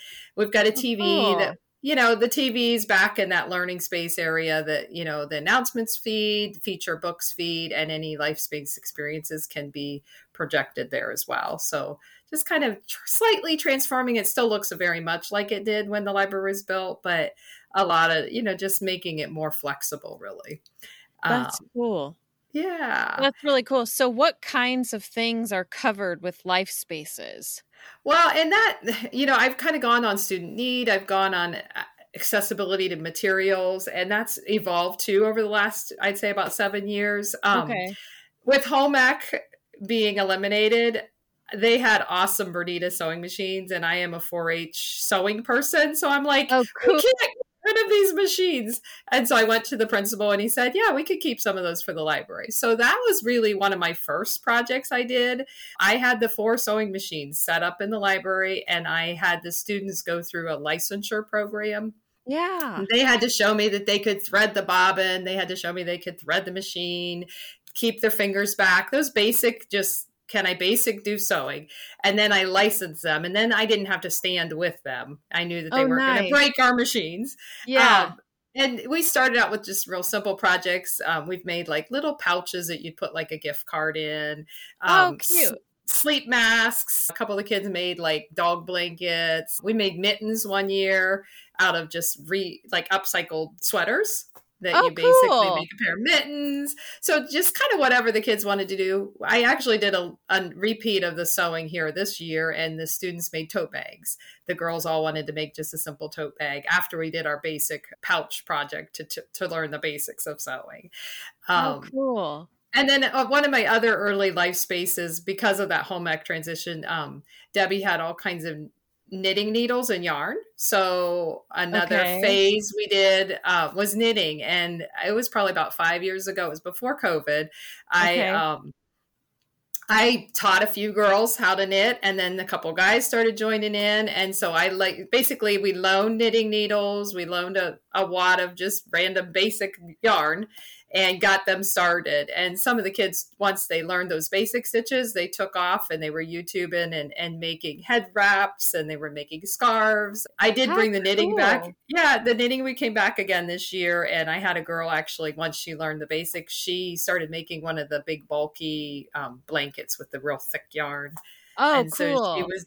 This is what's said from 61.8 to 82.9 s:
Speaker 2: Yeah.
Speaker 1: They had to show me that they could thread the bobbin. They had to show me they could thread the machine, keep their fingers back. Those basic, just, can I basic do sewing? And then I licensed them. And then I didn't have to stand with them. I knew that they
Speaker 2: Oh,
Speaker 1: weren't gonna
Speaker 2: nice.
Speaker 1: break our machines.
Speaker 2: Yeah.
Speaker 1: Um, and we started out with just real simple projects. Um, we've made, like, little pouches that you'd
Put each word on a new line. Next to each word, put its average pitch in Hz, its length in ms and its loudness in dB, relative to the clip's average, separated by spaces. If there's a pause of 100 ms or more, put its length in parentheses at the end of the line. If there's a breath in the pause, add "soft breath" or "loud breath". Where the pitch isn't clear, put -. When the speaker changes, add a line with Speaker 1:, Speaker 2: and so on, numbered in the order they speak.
Speaker 2:
Yeah. 294 640 -2
Speaker 1:
They 233 100 4
had 247 200 4
to 247 100 2
show 214 240 4
me 214 140 2
that 202 180 -2
they 202 140 2
could 202 220 0
thread 208 320 2
the 202 80 0
bobbin. 185 640 2
They 185 120 -4
had 185 120 -2
to 185 80 -6
show 175 160 -6
me 180 120 -6
they 175 140 -4
could 175 220 -12
thread 170 240 -2
the 185 80 -8
machine, 175 720 -6 (480 loud breath)
keep 226 260 -2
their 220 100 2
fingers 202 460 -2
back. 190 340 2
Those 285 200 0
basic, 233 600 0
just, - 380 -2 (200)
can 196 180 -2
I 180 80 0
basic 202 500 0
do 208 140 -2
sewing? 147 500 -4 (340 loud breath)
And 202 160 2
then 208 140 4
I 190 120 4
licensed 185 580 0
them. 160 220 0
And 180 120 -2
then 226 160 4
I 220 140 2
didn't 202 200 2
have 185 160 -2
to 175 80 -4
stand 170 420 -2
with 160 300 -2
them. 131 380 -10 (120)
I 175 120 -2
knew 170 180 -4
that 160 120 -6
they 262 100 4
Speaker 2:
Oh, - 20 4
Speaker 1:
weren't 262 200 2
gonna 247 180 4
Speaker 2:
nice. 185 40 -2
Speaker 1:
break 285 300 4
our 247 160 6
machines. 220 600 -2 (280 loud breath)
Speaker 2:
Yeah. 247 420 6
Speaker 1:
Um, - 120 -10 (380)
and 254 320 0
we 320 140 0
started 254 360 4
out 208 120 4
with 208 140 -4
just 196 220 -4
real 180 160 -4
simple 202 340 -2
projects. 180 680 0
Um, 156 220 -2
we've 180 180 -6
made, 170 240 -4
like, 156 220 -2
little 294 260 -2
pouches 180 520 -2
that 170 140 -6
you'd 160 140 -12